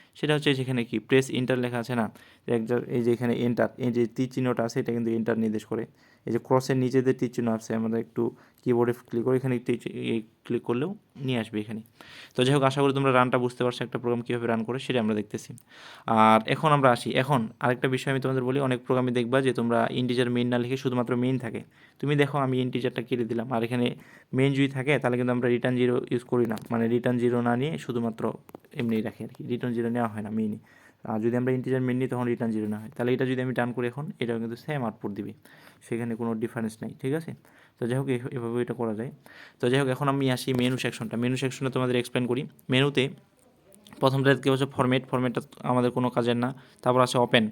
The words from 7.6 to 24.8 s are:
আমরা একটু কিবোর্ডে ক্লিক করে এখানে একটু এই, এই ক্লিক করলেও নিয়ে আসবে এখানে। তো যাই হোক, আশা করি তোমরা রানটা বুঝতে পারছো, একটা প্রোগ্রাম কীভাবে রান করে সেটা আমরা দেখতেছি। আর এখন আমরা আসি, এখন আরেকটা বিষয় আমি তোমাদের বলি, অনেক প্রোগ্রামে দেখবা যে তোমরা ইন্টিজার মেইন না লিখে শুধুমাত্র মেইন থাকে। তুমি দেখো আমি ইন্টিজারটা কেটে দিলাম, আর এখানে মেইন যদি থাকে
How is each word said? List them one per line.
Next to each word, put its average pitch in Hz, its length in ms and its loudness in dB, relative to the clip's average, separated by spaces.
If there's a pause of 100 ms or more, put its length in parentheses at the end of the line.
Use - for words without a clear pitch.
আমরা 113 240 -2
একটু 117 360 -4 (280)
কিবোর্ডে 120 300 2
ক্লিক 117 300 -4
করে 127 140 2
এখানে 127 180 -2
একটু 120 160 -2
এই, 120 380 -6
এই 113 120 -2 (220)
ক্লিক 120 200 -4
করলেও 143 320 -2 (200)
নিয়ে 131 240 -2
আসবে 110 200 -6
এখানে। 110 220 -8 (540)
তো 127 80 2
যাই 131 100 4
হোক, 139 100 4
আশা 135 180 2
করি 139 120 4
তোমরা 135 200 2
রানটা 127 240 4
বুঝতে 123 260 -2
পারছো, 123 200 -2
একটা 117 160 -6
প্রোগ্রাম 120 220 0
কীভাবে 117 260 -4
রান 113 160 0
করে 120 160 -4
সেটা 131 200 0
আমরা 110 160 0
দেখতেছি। 107 380 -6 (520)
আর 110 400 8
এখন 151 260 0
আমরা 135 200 6
আসি, 120 180 0
এখন 127 380 0 (120)
আরেকটা 127 280 0
বিষয় 131 240 -2
আমি 135 100 0
তোমাদের 131 220 0
বলি, 131 160 0
অনেক 127 200 0
প্রোগ্রামে 127 320 2
দেখবা 123 300 2
যে 131 120 2
তোমরা 117 380 2
ইন্টিজার 123 380 0
মেইন 120 180 0
না 123 100 2
লিখে 123 200 -2
শুধুমাত্র 123 380 0
মেইন 127 240 2
থাকে। 117 220 -8 (380)
তুমি 143 160 0
দেখো 143 220 2
আমি 131 240 0
ইন্টিজারটা 127 400 -2
কেটে 120 240 -2
দিলাম, 117 280 -2
আর 117 100 0
এখানে 120 320 0 (380)
মেইন 135 200 2
যদি 135 140 2
থাকে 135 320 0